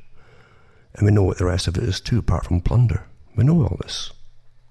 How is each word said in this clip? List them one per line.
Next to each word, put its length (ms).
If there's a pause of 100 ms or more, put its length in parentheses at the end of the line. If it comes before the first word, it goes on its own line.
(920)
And 120
we 60
know 100
what 160
the 60
rest 240
of 80
it 80
is 160
too, 180
apart 280
from 140
plunder. 460 (300)
We 80
know 180
all 180
this 300 (600)